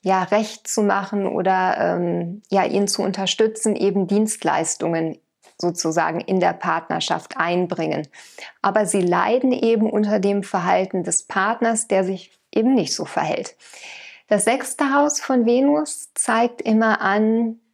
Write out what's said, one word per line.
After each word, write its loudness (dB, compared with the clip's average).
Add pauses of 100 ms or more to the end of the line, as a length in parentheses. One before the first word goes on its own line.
ja, 2
recht -2
zu -2
machen 0
oder, 0
ähm, -2
ja, 2
ihn 0
zu -2
unterstützen, 0
eben 0
Dienstleistungen 0 (380)
sozusagen -2
in 0
der 2
Partnerschaft -4
einbringen. -2 (560)
Aber 2
sie 0
leiden 2
eben 2
unter 0
dem 0
Verhalten 0
des -2
Partners, -2
der 2
sich -6 (200)
eben 2
nicht 0
so -6
verhält. -6 (720)
Das 2
sechste 0
Haus 2
von 0
Venus 2
zeigt 0
immer 2
an 0 (140)